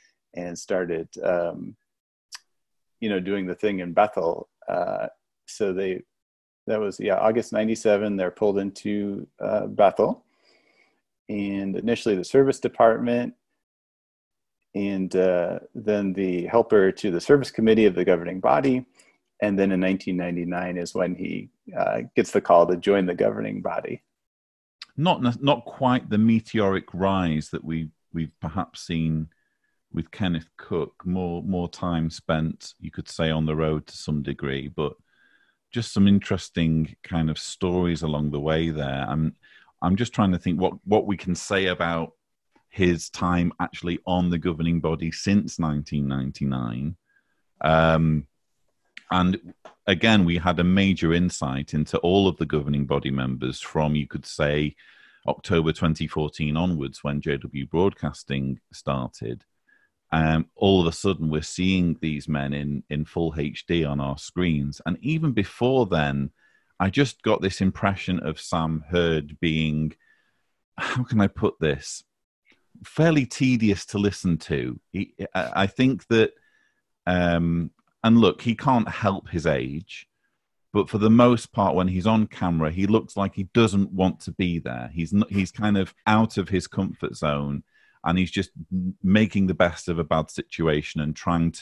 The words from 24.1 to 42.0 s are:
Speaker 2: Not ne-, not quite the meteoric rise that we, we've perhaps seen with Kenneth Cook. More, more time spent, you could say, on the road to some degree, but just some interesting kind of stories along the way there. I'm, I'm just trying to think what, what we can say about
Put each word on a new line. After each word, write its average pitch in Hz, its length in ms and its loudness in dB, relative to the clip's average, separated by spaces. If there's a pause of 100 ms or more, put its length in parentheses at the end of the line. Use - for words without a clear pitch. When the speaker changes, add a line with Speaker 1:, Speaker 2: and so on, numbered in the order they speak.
Speaker 2:
Not 156 280 0
ne-, 120 80 2 (100)
not 139 240 0
quite 127 440 -2
the 107 100 0
meteoric 110 760 2
rise 90 560 0
that - 140 -8
we, 80 260 -4 (240)
we've 82 260 -6
perhaps 82 420 -8
seen 80 480 -4 (600)
with - 200 -8
Kenneth 87 460 -4
Cook. - 480 -8
More, 90 360 -4
more 87 260 -4
time 82 440 -4
spent, - 680 -4
you 82 120 -12
could - 180 -14
say, 80 220 -2
on 80 140 0
the 78 100 -2
road 78 320 -2
to - 100 -20
some 76 240 -4
degree, 69 460 -6
but 73 260 -4 (800)
just 117 200 -6
some 101 160 6
interesting 85 960 0
kind 82 260 -2
of 78 100 -6
stories 87 640 -2
along 73 280 -2
the 73 80 -4
way 80 300 0
there. 69 380 -4
I'm, 78 280 -2 (460)
I'm 90 140 2
just 113 180 -4
trying 101 180 2
to 87 80 0
think 85 200 -2
what, 90 140 0 (120)
what 104 200 2
we 98 120 -2
can 87 180 -4
say 95 320 -2
about 85 460 -2 (640)